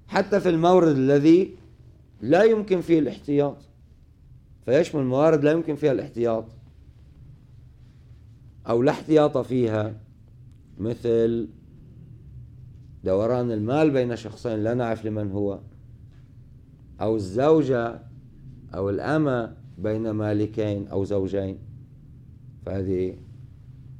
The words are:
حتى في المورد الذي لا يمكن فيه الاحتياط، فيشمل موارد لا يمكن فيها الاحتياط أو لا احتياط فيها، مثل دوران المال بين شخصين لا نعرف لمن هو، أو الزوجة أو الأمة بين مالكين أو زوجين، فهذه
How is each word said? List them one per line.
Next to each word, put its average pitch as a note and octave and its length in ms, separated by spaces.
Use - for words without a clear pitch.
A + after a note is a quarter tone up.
حتى G3 320
في F3 100
المورد E3+ 380
الذي C#3+ 680
لا D#3+ 220
يمكن G#3 380
فيه D#3+ 180
الاحتياط، C#3+ 580
فيشمل D3 380
موارد C#3+ 400
لا D3 80
يمكن D#3+ 240
فيها C#3+ 160
الاحتياط A#2 540
أو A#2 120
لا C#3+ 100
احتياط D3 460
فيها، A2 560
مثل A#2 680
دوران A2+ 480
المال C3 400
بين B2 240
شخصين G#2+ 480
لا A2+ 100
نعرف A2+ 320
لمن G#2+ 260
هو، G2+ 280
أو A2 140
الزوجة B2 840
أو G2 160
الأمة B2 640
بين A2 320
مالكين G#2+ 800
أو G2 160
زوجين، F#2+ 540
فهذه F#2 520